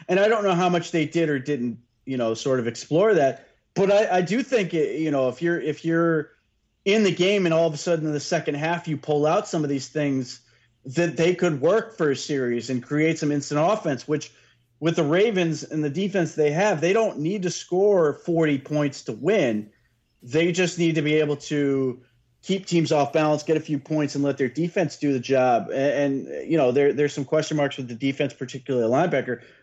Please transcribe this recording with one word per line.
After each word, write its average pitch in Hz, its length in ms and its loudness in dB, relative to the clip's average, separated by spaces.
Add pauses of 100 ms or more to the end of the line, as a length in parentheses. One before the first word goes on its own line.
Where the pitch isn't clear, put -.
And 180 120 2
I 202 80 4
don't 220 160 2
know 190 120 2
how 180 120 2
much 175 220 0
they 160 160 0
did 165 240 0
or 147 80 0
didn't, 123 400 -4 (280)
you 131 120 -6
know, 113 160 0
sort 131 260 0
of 117 80 -2
explore 175 460 0
that. 139 340 2 (280)
But 190 160 2
I, 202 260 4
I 185 40 2
do 185 200 -2
think, 208 320 -2
it, 143 260 -2
you 156 120 -2
know, 131 180 2
if 123 100 -8
you're, 170 220 0
if 143 240 -6
you're 165 460 0 (520)
in 214 200 2
the 185 100 2
game 190 320 2
and 165 80 2
all 165 140 4
of 160 60 -2
a 147 40 -10
sudden 160 300 -2
in 151 40 -2
the 147 80 -4
second 151 360 -4
half 165 320 -4
you 151 100 -4
pull 147 300 0
out 196 200 0
some 160 160 -2
of 143 60 -4
these 139 180 -4
things, 139 540 -4 (420)
that 165 320 -2
they 170 200 2
could 165 260 0
work 208 340 0
for 156 140 0
a 135 60 2
series 123 560 -4
and 123 120 -4
create 156 360 0
some 147 120 0
instant 147 320 -2
offense, 175 440 -2
which 156 260 -4 (460)
with 160 160 0
the 170 80 0
Ravens 175 600 2
and 151 200 -4
the 151 80 -2
defense 180 420 -2
they 151 180 2
have, 175 300 0
they 175 100 2
don't 214 280 0
need 180 240 -2
to 175 80 -2
score 175 640 2 (100)
forty 160 320 2
points 147 460 -4
to 127 100 -6
win. 123 560 0 (540)
They 156 280 0
just 175 260 0
need 165 180 2
to 156 60 2
be 151 140 2
able 147 220 2
to 135 640 -2 (420)
keep 190 220 -4
teams 165 260 0
off 147 220 2
balance, 151 300 2
get 156 140 2
a 156 40 -2
few 151 180 -4
points, 151 360 -2
and 143 80 0
let 139 140 0
their 131 120 0
defense 170 480 -2
do 143 160 0
the 131 60 0
job. 123 500 2
And, 139 580 -2
and, 71 240 -8
you 165 60 2
know, 127 140 4
there, 143 200 4
there's 143 220 0
some 143 120 -6
question 156 300 -2
marks 143 220 -2
with 131 100 -8
the 117 80 -10
defense, 135 380 -2
particularly 127 520 -4
a 110 40 2
linebacker, 131 520 0 (220)